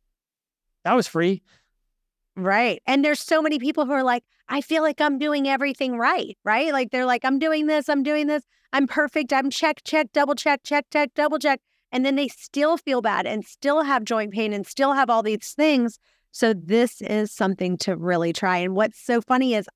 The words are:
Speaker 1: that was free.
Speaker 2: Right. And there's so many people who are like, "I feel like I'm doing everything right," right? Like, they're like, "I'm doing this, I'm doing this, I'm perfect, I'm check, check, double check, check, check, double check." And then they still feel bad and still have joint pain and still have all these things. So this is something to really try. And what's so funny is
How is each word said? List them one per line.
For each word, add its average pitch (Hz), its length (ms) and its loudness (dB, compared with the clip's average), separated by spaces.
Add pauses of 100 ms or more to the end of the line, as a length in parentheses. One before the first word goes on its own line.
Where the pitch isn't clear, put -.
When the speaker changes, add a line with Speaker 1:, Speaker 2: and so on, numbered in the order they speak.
(840)
Speaker 1:
that 185 100 2
was 240 140 2
free. 180 340 0 (920)
Speaker 2:
Right. 196 500 0
And 269 180 2
there's 294 160 2
so 320 220 2
many 302 180 0
people 294 260 -2
who 254 60 -4
are 269 120 0
like, 247 200 0 (240)
"I 277 140 -4
feel 311 220 0
like 311 180 0
I'm 294 160 2
doing 294 300 0
everything 269 500 -2
right," 254 480 -2
right? 254 260 2
Like, 262 200 -2
they're 254 140 -2
like, 247 200 0
"I'm 262 140 2
doing 311 280 0
this, 302 220 0
I'm 285 140 2
doing 302 240 0
this, 302 160 -2 (280)
I'm 269 160 2
perfect, 294 460 -2
I'm 269 160 0
check, 302 340 -2
check, 311 300 -2
double 285 220 2
check, 285 280 -2
check, 294 280 -2
check, 294 220 0
double 302 260 0
check." 269 220 0 (300)
And 254 140 0
then 277 100 2
they 277 140 0
still 302 480 -2
feel 254 240 -2
bad 202 260 0
and 214 180 -4
still 294 380 -2
have 269 220 0
joint 214 260 -2
pain 214 220 -2
and 202 120 -4
still 277 280 0
have 269 160 2
all 226 140 2
these 214 280 -4
things. 277 480 2 (320)
So 226 220 2
this 202 480 0
is 214 320 -4
something 185 460 -2
to 185 180 -2
really 170 340 0
try. 185 280 0
And 185 160 -2
what's 220 220 0
so 240 220 -2
funny 254 340 0
is 208 220 -2